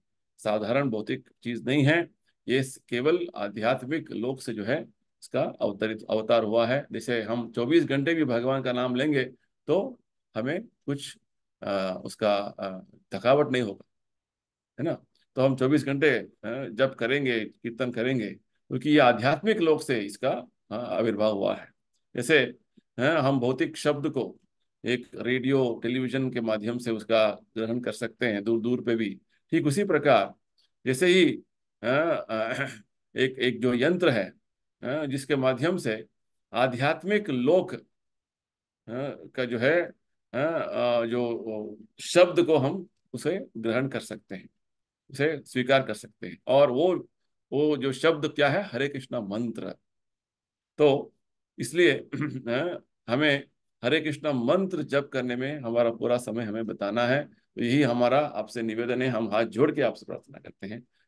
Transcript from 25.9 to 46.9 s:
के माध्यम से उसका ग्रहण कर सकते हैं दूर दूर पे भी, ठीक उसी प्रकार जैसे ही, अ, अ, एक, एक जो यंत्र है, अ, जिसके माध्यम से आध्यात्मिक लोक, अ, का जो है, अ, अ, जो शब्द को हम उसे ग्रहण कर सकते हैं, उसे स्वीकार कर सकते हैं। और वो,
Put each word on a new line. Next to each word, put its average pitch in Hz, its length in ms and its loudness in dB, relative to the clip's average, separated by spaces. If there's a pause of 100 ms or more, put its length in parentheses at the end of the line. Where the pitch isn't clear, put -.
के 120 100 -4
माध्यम 110 360 -2
से 120 140 -4
उसका 110 480 2 (180)
ग्रहण 113 220 -2
कर 120 120 -4
सकते 120 340 -6
हैं 104 180 0
दूर 113 180 0
दूर 120 200 -2
पे 117 140 0
भी, 107 240 -4 (320)
ठीक 156 140 2
उसी 151 180 2
प्रकार 143 500 4 (520)
जैसे 131 220 2
ही, 175 360 4 (400)
अ, 117 80 0 (380)
अ, 113 360 -2 (520)
एक, 131 220 0
एक 117 220 0
जो 123 120 2
यंत्र 165 360 2
है, 101 240 0 (500)
अ, 147 220 -4
जिसके 139 300 -4
माध्यम 131 420 0
से 110 280 -4 (480)
आध्यात्मिक 143 760 0
लोक, 147 440 2
अ, 107 100 -12 (1500)
का 127 100 0
जो 117 120 -2
है, 147 240 4 (520)
अ, - 40 -4
अ, 120 680 0
जो 117 380 -2 (560)
शब्द 175 460 6
को 156 120 4
हम 151 300 0 (260)
उसे 170 340 -4 (100)
ग्रहण 117 300 0
कर 127 120 -4
सकते - 360 -12
हैं, 92 140 -18 (640)
उसे 143 340 -2
स्वीकार 131 380 2
कर 110 100 -6
सकते - 340 -14
हैं। 85 100 -14 (100)
और 135 240 6
वो, 160 360 0 (440)